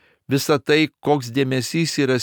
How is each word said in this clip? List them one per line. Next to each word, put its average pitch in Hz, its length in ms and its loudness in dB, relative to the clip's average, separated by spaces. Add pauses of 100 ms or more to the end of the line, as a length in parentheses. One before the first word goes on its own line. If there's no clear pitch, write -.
(300)
Visa 139 280 0
tai, 156 300 2 (120)
koks 135 340 -2
dėmesys 135 640 -2
yra 131 240 2